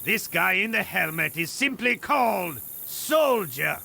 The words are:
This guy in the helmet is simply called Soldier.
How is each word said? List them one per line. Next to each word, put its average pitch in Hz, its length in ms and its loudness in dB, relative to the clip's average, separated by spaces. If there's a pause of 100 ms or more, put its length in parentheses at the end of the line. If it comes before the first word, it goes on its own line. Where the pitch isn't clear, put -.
This 208 240 0
guy 180 260 2
in 196 180 0
the 220 100 0
helmet 160 560 -2
is 165 140 -4
simply 247 440 0
called 214 640 2 (280)
Soldier. 196 960 2